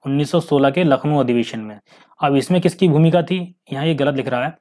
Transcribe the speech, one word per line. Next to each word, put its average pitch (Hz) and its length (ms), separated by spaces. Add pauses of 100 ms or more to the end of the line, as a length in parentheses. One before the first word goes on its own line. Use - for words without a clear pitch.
उन्नीस 139 260
सौ 175 100
सोलह 139 280
के 175 140
लखनऊ 151 360
अधिवेशन 120 400
में। 107 200 (400)
अब 139 160
इसमें 175 260
किसकी 180 260
भूमिका 160 340
थी, 180 340 (160)
यहाँ 143 140
ये 165 100
गलत 139 200
लिख 131 120
रहा 123 180
है 160 160